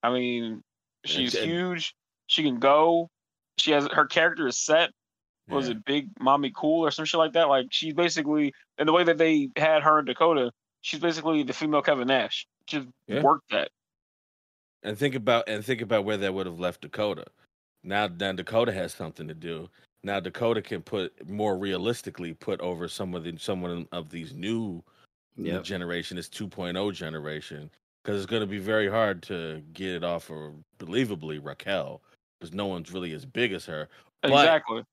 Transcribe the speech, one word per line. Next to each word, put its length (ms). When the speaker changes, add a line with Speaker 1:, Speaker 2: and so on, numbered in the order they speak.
Speaker 1:
I 80
mean, 500
she's 300
Speaker 2:
And, 100
and 80
Speaker 1:
huge. 420
She 140
can 160
go. 500
She 140
has, 200
her 140
character 400
is 120
set. 320
What 120
was 100
Speaker 2:
Yeah. 80
Speaker 1:
it, 80
Big 240
Mommy 340
Cool 320
or 40
some 140
shit 140
like 160
that? 140
Like, 220
she 220
basically, 600
in 80
the 60
way 120
that 140
they 380
had 260
her 160
in 80
Dakota, 440
she's 200
basically 420
the 100
female 300
Kevin 260
Nash. 380
Just 200
Speaker 2:
Yeah. 160
Speaker 1:
work 280
that. 200
Speaker 2:
And 160
think 160
about, 340
and 160
think 160
about 240
where 120
that 180
would 120
have 120
left 240
Dakota. 440
Now, 240
now 240
Dakota 400
has 220
something 340
to 60
do. 340
Now 160
Dakota 440
can 200
put, 460
more 300
realistically 760
put 260
over 280
some 260
of 100
the, 140
someone 540
of 180
these 220
new 500
new 120
Speaker 3:
Yep. 120
Speaker 2:
generation, 560
this 120
two 200
point 280
oh 160
generation, 760
'cause 120
it's 100
gonna 200
be 120
very 300
hard 360
to 360
get 180
it 140
off 260
of, 240
believably, 680
Raquel, 580
'cause 120
no 140
one's 260
really 200
as 140
big 260
as 140
her. 220
But, 40
Speaker 1:
Exactly. 440